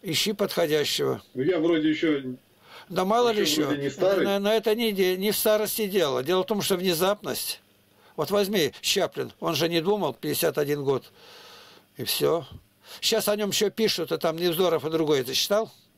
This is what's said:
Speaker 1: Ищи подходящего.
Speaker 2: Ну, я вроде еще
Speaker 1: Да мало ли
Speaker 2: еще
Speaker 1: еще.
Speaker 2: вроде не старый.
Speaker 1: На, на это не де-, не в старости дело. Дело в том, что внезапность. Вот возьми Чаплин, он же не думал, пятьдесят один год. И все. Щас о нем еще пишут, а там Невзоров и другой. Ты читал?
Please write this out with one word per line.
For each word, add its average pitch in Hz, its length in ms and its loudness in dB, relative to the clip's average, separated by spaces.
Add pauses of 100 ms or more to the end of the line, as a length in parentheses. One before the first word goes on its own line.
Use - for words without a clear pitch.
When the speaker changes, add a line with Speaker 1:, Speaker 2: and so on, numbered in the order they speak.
Speaker 1:
Ищи 190 320 -2
подходящего. 151 880 0 (140)
Speaker 2:
Ну, 127 80 -4
я 170 160 2
вроде 160 300 2
еще 156 320 0 (680)
Speaker 1:
Да 185 160 -2
мало 233 240 2
ли 208 120 0
Speaker 2:
еще 156 100 2 (100)
Speaker 1:
еще. 143 60 2
Speaker 2:
вроде 143 160 -2
не 139 80 -2
старый. 185 340 2
Speaker 1:
На, 202 140 0
на 208 160 0
это 220 200 2
не 233 160 0
де-, 185 260 2
не 202 140 0
в 190 60 0
старости 214 480 0
дело. 151 380 0
Дело 180 180 0
в 185 60 -4
том, 208 160 0
что 190 140 0
внезапность. 180 840 -2 (560)
Вот 156 160 -2
возьми 196 500 2
Чаплин, 156 580 -2
он 165 160 -2
же 165 140 0
не 170 120 0
думал, 180 320 0
пятьдесят 151 440 -2
один 147 260 -2
год. 135 200 0 (960)
И 131 60 -8
все. 147 420 0 (560)
Щас - 260 0
о 208 80 2
нем 208 160 -2
еще 202 200 2
пишут, 196 400 0
а 165 60 -2
там 160 200 0
Невзоров 170 480 2
и 156 40 -2
другой. 151 340 2
Ты 131 100 -6
читал? 202 380 0 (260)